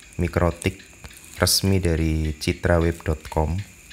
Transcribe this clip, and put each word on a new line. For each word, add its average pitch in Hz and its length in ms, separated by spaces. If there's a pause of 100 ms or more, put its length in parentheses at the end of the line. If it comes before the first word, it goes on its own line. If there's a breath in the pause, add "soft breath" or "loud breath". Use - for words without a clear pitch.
(200)
Mikrotik 87 560 (640)
resmi 95 400
dari 80 560
citraweb 85 640
dot - 320
com. 80 240 (380)